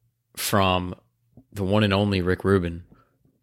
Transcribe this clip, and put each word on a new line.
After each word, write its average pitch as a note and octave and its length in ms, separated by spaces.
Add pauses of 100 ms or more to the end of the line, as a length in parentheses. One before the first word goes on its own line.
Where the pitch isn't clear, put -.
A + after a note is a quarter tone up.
(360)
from F#2 580 (560)
the G2 140
one G#2 180
and G2 120
only G2 260
Rick F2+ 240
Rubin. F2 400 (580)